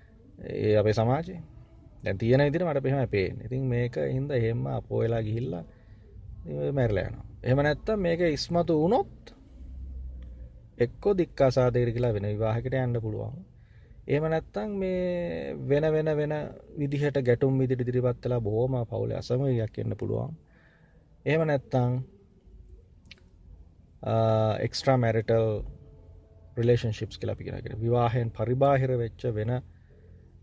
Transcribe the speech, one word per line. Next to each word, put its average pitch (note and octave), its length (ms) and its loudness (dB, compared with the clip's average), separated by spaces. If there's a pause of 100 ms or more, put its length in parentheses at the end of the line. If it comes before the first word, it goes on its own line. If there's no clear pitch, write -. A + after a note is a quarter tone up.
(380)
ඒ G#2+ 380 0
අපේ G#2+ 160 4
සමාජයේ D3 480 0 (600)
දැන් G2 180 -2
තියෙන A#2+ 220 4
විදිහට D3 260 2
මට C#3 200 -2
එහෙමයි C3 200 0
පේන්නේ. G2+ 400 -2
ඉතින් B2+ 160 -4
මේක B2 340 -2 (160)
හින්දා C3+ 240 -2
එහෙම A#2 300 0
අපෝ A#2 340 -4
වෙලා A2+ 220 0
ගිහිල්ලා A#2 420 -4 (760)
ඉතින් D3 200 -10
ඔය C#3+ 140 -2
මැරිලා A2+ 320 2
යනවා. - 220 -10 (160)
එහෙම B2+ 160 2
නැත්තම් D3+ 400 0
මේක F3 220 0
ඉස්මතු E3 600 2
වුණොත් A3+ 540 0 (1400)
එක්කෝ F#3+ 380 0
දික්කාසාදයට B2 800 2
කියලා A#2+ 200 0
වෙන G2+ 120 -2
විවාහයකට A2 480 -2
යන්න A#2+ 280 0
පුළුවන්. A2 340 -6 (720)
එහෙම D3 220 2
නැත්තම් G3 480 -2
මේ F3+ 760 -2 (140)
වෙන, D3 240 4
වෙන, D#3 240 2
වෙන D3+ 180 0 (440)
විදිහට C#3+ 460 0
ගැටුම් C3 340 4
විදිහට B2+ 220 2
ඉදිරිපත් B2 440 0
වෙලා B2 160 0
බොහොම A2+ 340 0 (120)
පවුලේ G#2+ 320 -4
අසමගියක් B2 600 0
එන්න A2 180 -2
පුළුවන්. A2+ 380 -2 (880)
එහෙම D#3 220 2
නැත්තම්, C3 460 2 (2000)
අ, A2 140 -2 (440)
එක්ස්ට්‍රා C3 380 2
මැරිටල් A2+ 500 2 (1080)
රිලේෂන්ෂිප්ස් A#2 640 0
කියලා G2+ 180 -4
අපි F2+ 80 -12
කියන F#2 120 -8
එක. - 140 -10 (100)
විවාහයෙන් A#2 500 2
පරිබාහිර C3 680 2
වෙච්ච A#2 260 -6 (100)
වෙන G#2+ 180 -2 (920)